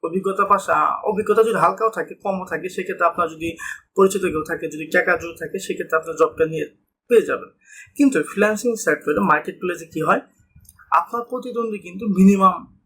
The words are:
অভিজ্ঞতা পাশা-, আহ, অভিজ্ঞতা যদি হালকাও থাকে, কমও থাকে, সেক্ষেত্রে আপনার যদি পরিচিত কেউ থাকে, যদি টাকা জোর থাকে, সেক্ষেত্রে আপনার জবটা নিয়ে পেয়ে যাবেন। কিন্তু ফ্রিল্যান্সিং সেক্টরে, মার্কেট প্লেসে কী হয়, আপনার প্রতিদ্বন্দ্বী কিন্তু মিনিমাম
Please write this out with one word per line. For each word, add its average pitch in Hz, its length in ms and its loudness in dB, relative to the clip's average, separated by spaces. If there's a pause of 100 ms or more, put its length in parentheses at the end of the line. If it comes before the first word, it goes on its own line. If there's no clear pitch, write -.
অভিজ্ঞতা 190 420 -2
পাশা-, 190 300 2
আহ, 151 300 0
অভিজ্ঞতা 208 380 2
যদি 220 160 2
হালকাও 190 320 2
থাকে, - 240 -8
কমও 190 300 -6
থাকে, 170 240 -8
সেক্ষেত্রে 185 380 -4
আপনার 165 220 0
যদি 160 280 -8 (400)
পরিচিত 190 260 4
কেউ 156 220 -2
থাকে, 165 240 -6
যদি 151 220 -10
টাকা 180 260 2
জোর 165 220 -8
থাকে, 165 200 -8
সেক্ষেত্রে 170 400 -4
আপনার 160 180 -6
জবটা 160 300 2
নিয়ে 160 200 -6 (420)
পেয়ে 226 140 6
যাবেন। 147 280 -6 (440)
কিন্তু 262 280 4
ফ্রিল্যান্সিং 214 540 0
সেক্টরে, 151 440 0
মার্কেট 151 400 0
প্লেসে 170 260 -6
কী 156 160 -8
হয়, 190 180 2 (720)
আপনার 202 340 0
প্রতিদ্বন্দ্বী 233 540 -6
কিন্তু 180 280 -12
মিনিমাম 190 800 4